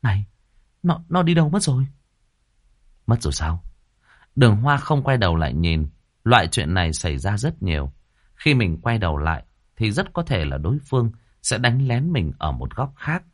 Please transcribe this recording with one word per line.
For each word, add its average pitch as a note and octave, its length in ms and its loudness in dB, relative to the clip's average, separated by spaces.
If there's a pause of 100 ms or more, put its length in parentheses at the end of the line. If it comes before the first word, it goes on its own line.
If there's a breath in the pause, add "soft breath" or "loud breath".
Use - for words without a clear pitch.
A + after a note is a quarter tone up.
"Này, G#2 240 0 (580)
nó, E3+ 260 0
nó F3+ 140 2
đi E3+ 100 4
đâu D#3+ 160 4
mất F#3+ 140 0
rồi?" C3+ 240 2 (1200)
"Mất A2+ 140 2
rồi C#2+ 120 -2
sao?" D#2+ 300 -4 (720 soft breath)
Đường A#2+ 200 6
Hoa C#3 220 2
không C#3 260 -2
quay C3+ 140 2
đầu F2+ 180 2
lại D2+ 180 0
nhìn. D#2+ 360 0 (340)
Loại A2 240 4
chuyện F2 260 -2
này E2+ 200 0
xảy D2+ 240 -4
ra G2 200 -4
rất D3+ 260 -6
nhiều. D2 280 -2 (440)
Khi D3+ 180 2
mình F#2 280 0
quay A#2 160 0
đầu E2+ 200 0
lại D2+ 280 -4 (300)
thì A2 160 0
rất F#3+ 220 -4
có F3 100 -4
thể F#2 220 -2
là C#2 120 -4
đối F#2 220 -2
phương B2 320 -2 (300 soft breath)
sẽ - 160 -4
đánh B2 300 0
lén C3+ 260 -2
mình D#2+ 260 -2
ở D2+ 120 -2
một B1 240 -8
góc C#3 200 -6
khác. E3 280 -6 (100)